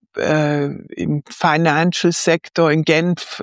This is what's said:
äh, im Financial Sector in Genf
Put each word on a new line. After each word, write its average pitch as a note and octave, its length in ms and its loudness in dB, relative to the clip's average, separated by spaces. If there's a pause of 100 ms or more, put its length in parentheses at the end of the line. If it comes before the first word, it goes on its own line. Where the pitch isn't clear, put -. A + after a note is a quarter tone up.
(160)
äh, D3 500 0
im - 640 -6
Financial E3 880 0
Sector E3 580 0
in D#3 120 2
Genf E3 600 0